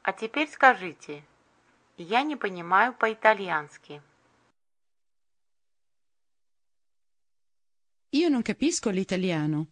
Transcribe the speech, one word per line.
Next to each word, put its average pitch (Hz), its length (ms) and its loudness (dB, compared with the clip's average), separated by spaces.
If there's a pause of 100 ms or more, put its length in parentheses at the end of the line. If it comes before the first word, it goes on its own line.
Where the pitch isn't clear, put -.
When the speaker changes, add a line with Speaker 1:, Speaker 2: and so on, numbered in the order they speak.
Speaker 1:
А 190 120 -2
теперь 285 360 -4
скажите, 180 720 0 (720)
«Я 202 260 0
не 302 120 -4
понимаю 190 640 2
по-итальянски». 190 1040 -2 (4000)
Speaker 2:
Io 320 180 2
non 254 140 2
capisco 285 480 -2
l'italiano. 165 800 -2